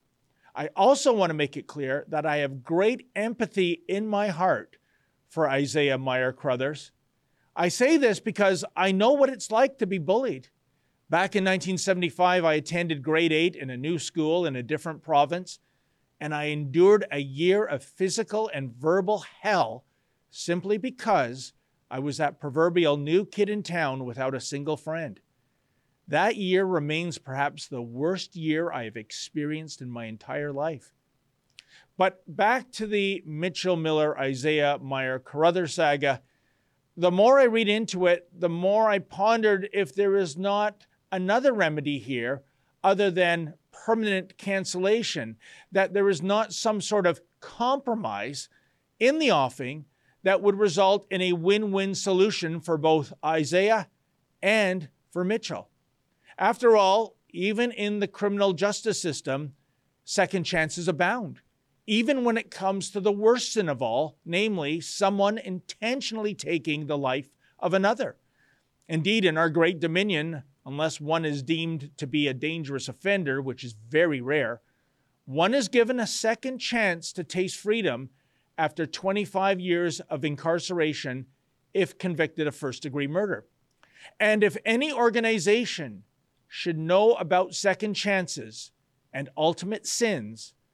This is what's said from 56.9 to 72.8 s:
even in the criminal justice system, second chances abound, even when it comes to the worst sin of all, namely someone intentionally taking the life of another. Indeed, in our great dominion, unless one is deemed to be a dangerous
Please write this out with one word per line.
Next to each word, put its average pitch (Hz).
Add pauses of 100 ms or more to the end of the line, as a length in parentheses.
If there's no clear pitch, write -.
even 214
in 208
the 202
criminal 202
justice 202
system, 139 (540)
second 185
chances 160
abound, 175 (460)
even 240
when 226
it -
comes 190
to 208
the 208
worst 220
sin 202
of 131
all, 127
namely 170
someone 196
intentionally 214
taking 151
the 147
life 139 (300)
of 175
another. 196 (720)
Indeed, 185
in 156
our 165
great 165
dominion, 165 (200)
unless 147
one 156
is 147
deemed 160
to 151
be 147
a 135
dangerous 139